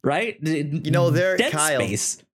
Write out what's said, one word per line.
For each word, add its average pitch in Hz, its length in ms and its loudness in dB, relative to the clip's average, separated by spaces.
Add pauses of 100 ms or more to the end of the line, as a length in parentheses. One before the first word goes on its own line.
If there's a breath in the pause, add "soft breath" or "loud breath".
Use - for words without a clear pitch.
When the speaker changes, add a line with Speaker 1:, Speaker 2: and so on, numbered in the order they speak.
Speaker 1:
right? 165 400 -2
D-, 147 400 -2
Speaker 2:
You - 80 -2
know, 170 180 4
they're, 185 280 2
Speaker 1:
Dead - 140 0
Speaker 2:
Kyle, 151 280 0
Speaker 1:
Space. - 440 -4 (160)